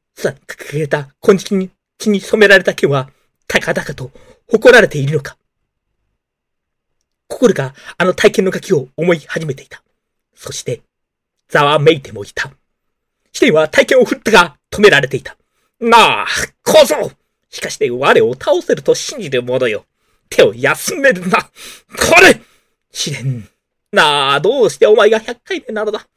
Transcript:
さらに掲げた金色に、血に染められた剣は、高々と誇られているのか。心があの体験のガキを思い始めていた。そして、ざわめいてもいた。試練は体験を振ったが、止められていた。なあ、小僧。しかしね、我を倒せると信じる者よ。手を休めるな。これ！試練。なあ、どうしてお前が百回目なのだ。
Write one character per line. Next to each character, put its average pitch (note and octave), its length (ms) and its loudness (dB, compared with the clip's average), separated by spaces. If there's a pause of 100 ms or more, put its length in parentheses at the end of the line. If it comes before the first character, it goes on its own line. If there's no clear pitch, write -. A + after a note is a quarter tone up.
(140)
さ - 160 -6
ら C3+ 60 -12
に - 60 -20
掲 - 360 -14
げ D#3 120 -4
た D3 180 -4 (140)
金 F#3+ 180 4
色 - 160 -6
に、 F#3+ 160 -4 (260)
血 - 120 -4
に G3+ 100 0
染 G#3+ 220 -4
め G3+ 80 6
ら G3 80 6
れ F3+ 60 2
た F3+ 100 -2
剣 - 160 -2
は、 C3+ 200 -2 (380)
高 - 260 -4
々 E3 220 -8
と C3 160 -16 (360)
誇 A#3+ 260 4
ら A#3 80 8
れ F3 80 2
て D3+ 80 -8
い C#3 100 -2
る D3+ 100 -4
の C#3 60 -4
か。 - 140 -18 (1900)
心 A3 280 0
が C3+ 180 -6 (240)
あ F3 80 0
の F3+ 80 0
体 G#3+ 200 2
験 G3 120 -2
の F#3 60 -2
ガ F3+ 80 -8
キ - 140 -4
を C3+ 220 -4
思 F3 200 -2
い D#3 60 -10
始 E3 260 -10
め C3+ 80 -8
て - 80 -20
い - 40 -20
た。 - 140 -20 (540)
そ - 160 -18
し - 120 -12
て、 B2 180 -10 (680)
ざ D3+ 180 0
わ D3 140 2
め D#3 140 4
い C#3 80 -4
て - 100 -18
も G#2 120 -14
い - 40 -16
た。 - 240 -10 (800)
試 - 140 0
練 G#3 80 2
は D#3 160 2
体 - 180 2
験 C5 120 4
を A#4 60 4
振 C4+ 120 -6
っ - 20 -18
た - 120 -4
が、 F3 260 2 (120)
止 - 120 -6
め G#3 100 8
ら C#3 100 2
れ C#3 60 -6
て C#3 100 -8
い - 60 -8
た。 - 120 -20 (440)
な G#3 440 2
あ、 - 40 -8 (360)
小 D4+ 220 4
僧。 C4 260 -4 (380)
し - 100 -16
か D#3 100 -10
し - 100 -12
ね、 C#3+ 100 -2
我 C#3 320 2
を A2+ 120 0
倒 D#4+ 280 -2
せ - 140 -2
る C#3+ 80 -14
と D#3+ 100 0
信 - 260 -6
じ E3+ 100 -10
る B2+ 120 -2
者 B2 260 -4
よ。 G#2 180 -6 (440)
手 - 140 4
を G#2+ 100 4
休 C#3 420 -4
め C#4 160 0
る F3+ 160 -6
な。 F#3+ 160 0
こ - 60 -18 (720)
れ！ D4+ 180 4 (520)
試 - 200 -8
練。 A#2+ 380 -10 (420)
な D3 420 2
あ、 C#3 60 0
ど A#3 240 0
う F3+ 60 2
し - 80 -8
て G#3+ 100 4
お G#3+ 80 6
前 G#3+ 140 4
が A3 100 2
百 A3+ 240 -12
回 - 240 -10
目 A3+ 60 -10
な G#3+ 120 -6
の G#3+ 60 -4
だ。 G#3+ 260 -10